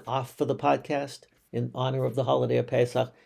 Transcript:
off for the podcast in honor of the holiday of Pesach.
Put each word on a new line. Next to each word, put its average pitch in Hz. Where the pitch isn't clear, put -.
off 127
for 147
the 135
podcast 139
in 120
honor 131
of 123
the 131
holiday 127
of 120
Pesach. 123